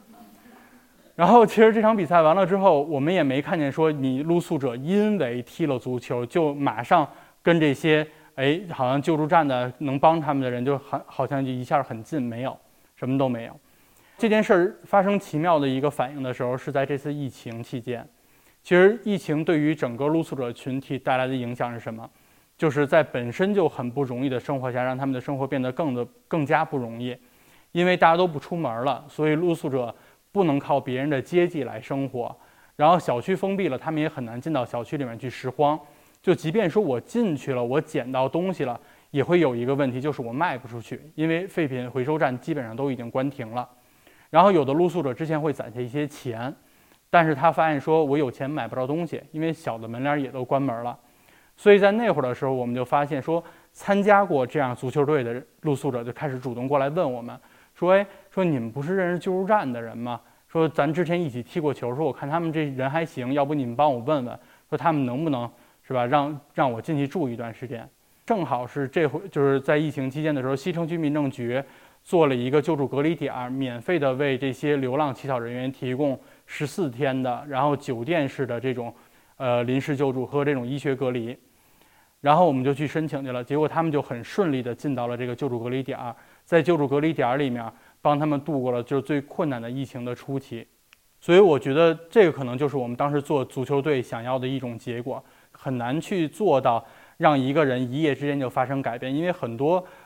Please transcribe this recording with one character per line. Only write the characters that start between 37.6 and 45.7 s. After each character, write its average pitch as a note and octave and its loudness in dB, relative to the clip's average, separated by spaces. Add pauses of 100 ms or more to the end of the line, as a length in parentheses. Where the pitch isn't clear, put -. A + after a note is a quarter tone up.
我 B2+ 0
捡 C3 -4
到 C3 0
东 F3+ -2
西 D3 -4
了， A#2+ -4 (320)
也 C#3+ 0
会 E3+ 4
有 C3+ 4
一 A#2+ -2
个 C#3 0
问 C3+ 0
题， B2+ -6
就 C#3+ -2
是 C#3 -6
我 A#2 -8
卖 D3 -2
不 A#2 -14
出 A#2 -10
去， A2+ -12 (140)
因 D#3 0
为 E3 0
废 E3+ -2
品 B2 -6
回 C3 -2
收 D3+ 0
站 C3+ 0
基 D#3+ -6
本 C#3 -4
上 A2+ -10
都 C#3 -4
已 B2+ -4
经 A#2 -10
关 C3 -2
停 B2 -10
了。 A#2+ -8 (600)
然 D#3+ 6
后 G3+ 8
有 D#3+ 6
的 C3 0
露 F3 4
宿 E3 -2
者 C3 -2
之 D#3 -4
前 D#3 -2
会 D3+ 0
攒 A#2+ -8